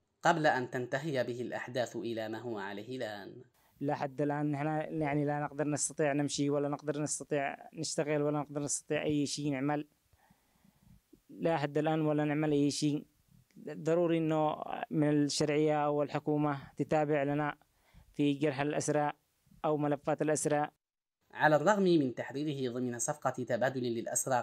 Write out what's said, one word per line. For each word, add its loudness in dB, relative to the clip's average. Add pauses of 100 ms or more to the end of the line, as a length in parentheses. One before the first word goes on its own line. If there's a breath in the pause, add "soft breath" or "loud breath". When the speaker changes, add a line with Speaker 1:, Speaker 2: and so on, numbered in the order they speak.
(220)
Speaker 1:
قبل 4
أن 2
تنتهي -2
به -4
الأحداث -4
إلى -4
ما -8
هو -6
عليه -8
الآن. -8 (380 soft breath)
Speaker 2:
لا -2
حد -4
الآن 0
نحن -2 (360)
يعني 0
لا 0
نقدر -4
نستطيع 0
نمشي 0
ولا 0
نقدر -4
نستطيع -4 (160)
نشتغل -2
ولا 0
نقدر -6
نستطيع -2
أي 0
شيء -2
نعمل. -2 (1400 soft breath)
لا -2
حد -2
الآن 0
ولا 2
نعمل 0
أي 4
شيء. -2 (640)
ضروري 2
إنه 0 (260)
من 2
الشرعية 2
والحكومة 0 (180)
تتابع 2
لنا -2 (580 soft breath)
في 2
جرح 2
الأسرى 0 (520)
أو 2
ملفات 0
الأسرى. 2 (600)
Speaker 1:
على 6
الرغم 4
من 6
تحريره -4
ضمن -4
صفقة -2
تبادل 0
للأسرى -2